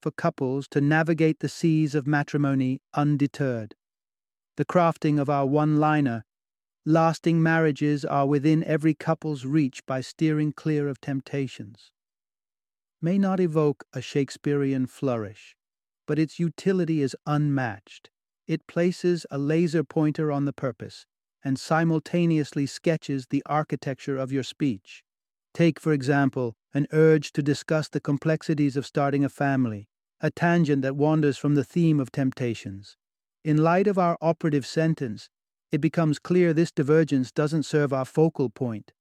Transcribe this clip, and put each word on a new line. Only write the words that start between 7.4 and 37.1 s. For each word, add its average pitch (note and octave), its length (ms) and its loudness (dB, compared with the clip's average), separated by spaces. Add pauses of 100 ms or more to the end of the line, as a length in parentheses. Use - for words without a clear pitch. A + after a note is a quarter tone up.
marriages D3+ 640 0
are C#3 220 0
within D3+ 380 2
every D#3 300 0
couple's D#3 520 -4
reach C#3 400 -2
by C3 160 -4
steering D3+ 500 0
clear D3 340 -2
of C#3 140 -6
temptations," C3+ 920 -8 (1080)
may F3 160 0
not F#3+ 240 2
evoke D#3 440 0 (100)
a B2 80 -8
Shakespearean C#3 840 -2
flourish, A2+ 720 -6 (500)
but D3 120 -2
its D#3 200 -2
utility E3+ 640 0
is C3+ 240 -2
unmatched. C#3+ 880 -4 (360)
It D#3+ 200 -6
places F3 640 -2
a C#3+ 80 -6
laser D#3 460 0
pointer D3+ 480 -2
on C#3+ 120 -2
the C#3 80 -2
purpose - 540 -10 (360)
and C3+ 160 -2
simultaneously D#3+ 1080 0
sketches D3 640 -4
the C#3 180 -2
architecture C#3+ 720 -4
of C3 140 -4
your C3+ 100 -2
speech. - 640 -6 (500)
Take, E3 260 2
for D#3+ 120 0
example, C3+ 640 0 (180)
an C#3+ 180 0
urge D#3 400 4
to D3+ 100 -2
discuss D3 460 -2
the D3 120 -6
complexities D3 760 -2
of C#3 100 -4
starting C#3+ 380 0
a C3+ 40 0
family, B2+ 600 -2 (320)
a D#3 100 0
tangent E3 520 2
that C3+ 140 -4
wanders D3 420 2
from D3 160 0
the C3+ 100 2
theme D#3+ 360 2
of B2 100 -4
temptations. A#2 840 -6 (480)
In D#3 120 2
light E3+ 300 4
of G3 120 2
our E3+ 220 2
operative D#3 460 0
sentence, D#3 640 -2 (420)
it D3+ 80 -2
becomes D#3 380 0
clear F3 340 2
this D#3+ 200 0
divergence D3 600 2